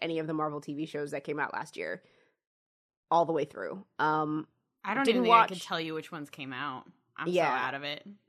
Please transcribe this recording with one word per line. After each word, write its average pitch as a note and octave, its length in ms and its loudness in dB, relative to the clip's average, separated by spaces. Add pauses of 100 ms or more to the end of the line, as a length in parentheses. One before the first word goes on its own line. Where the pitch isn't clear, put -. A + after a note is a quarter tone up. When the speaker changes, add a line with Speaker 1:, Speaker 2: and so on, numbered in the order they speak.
Speaker 1:
any E3 160 -2
of D#3 80 -4
the D#3+ 80 -2
Marvel D3+ 260 -2
T D3 140 -8
V D3+ 120 -4
shows D3 260 -6
that C#3+ 120 -6
came D3+ 160 -4
out - 140 -2
last - 220 -8
year F2+ 260 -6 (1080)
all E3 140 6
the D#3 80 -2
way D3 120 2
through. - 400 -10 (140)
Um, D#3 480 0 (380)
Speaker 2:
I G3 100 -2
don't C4+ 100 0
Speaker 1:
didn't A#3+ 180 4
Speaker 2:
even - 20 2
think A3+ 100 8
I A3+ 120 10
could F#3+ 100 -6
Speaker 1:
watch E3+ 100 -10
Speaker 2:
tell E3+ 140 -2
you D#3+ 140 -4
which D#3 180 -8
ones D3 180 -10
came C3+ 220 -12
out. C3 320 -6 (320)
I'm D#3 120 -4
Speaker 1:
Yeah. F3 180 4
Speaker 2:
so B2 200 2
out C3 80 -2
of C#3 80 -6
it. D3 240 -8 (220)